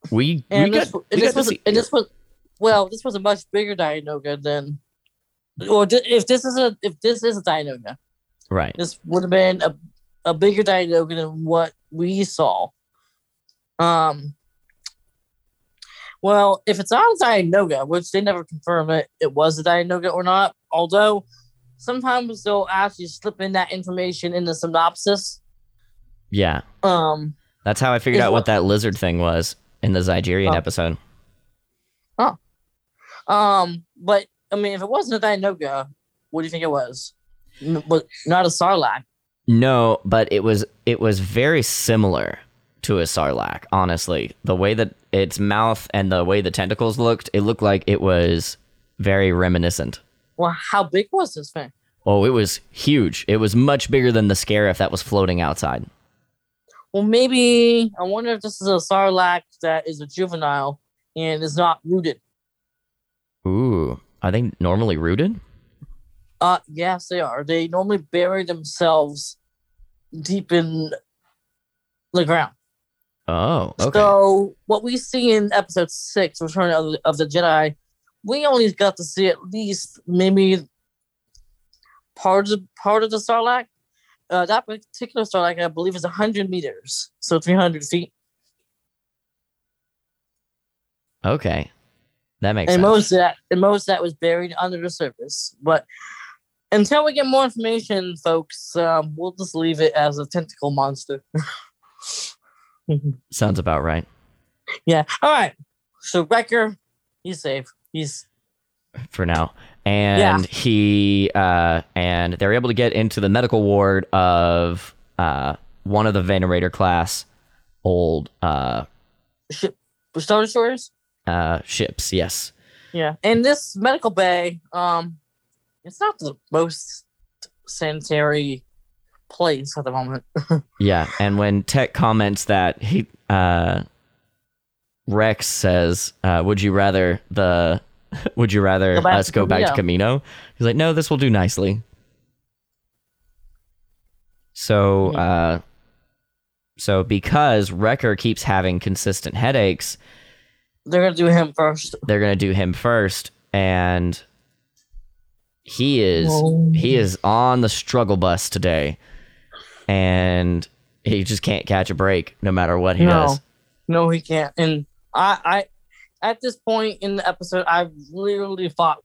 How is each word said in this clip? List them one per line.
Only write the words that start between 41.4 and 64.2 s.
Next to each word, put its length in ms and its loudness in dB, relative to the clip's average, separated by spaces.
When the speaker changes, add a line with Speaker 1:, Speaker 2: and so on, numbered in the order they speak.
Speaker 1:
similar 760 0
to 160 -2
a 60 0
Sarlacc, 680 -4
honestly. 600 -2
The 120 0
way 180 2
that 200 -2
its 260 -2
mouth 540 0
and 200 0
the 120 2
way 160 2
the 100 -2
tentacles 480 -2
looked, 340 0
it 80 2
looked 220 0
like 240 2
it 140 2
was 560 2
very 340 2
reminiscent. 680 0
Speaker 2:
Well, 200 -2
how 140 2
big 280 -2
was 220 -2
this 160 -16
thing? 220 -12
Speaker 1:
Oh, 180 4
it 60 4
was 300 0
huge. 580 0
It 100 2
was 180 0
much 340 2
bigger 220 2
than 160 4
the 60 4
Scarif 440 0
that 120 0
was 120 -6
floating 380 0
outside. 440 -4
Speaker 2:
Well, 100 0
maybe, 960 4
I 60 -4
wonder 280 -4
if 80 -6
this 200 -10
is 60 -4
a 100 2
Sarlacc 680 2
that 240 -2
is 140 -10
a 60 -12
juvenile 720 -4
and 260 -4
is 140 -6
not 280 2
rooted. 360 -2
Speaker 1:
Ooh, 540 0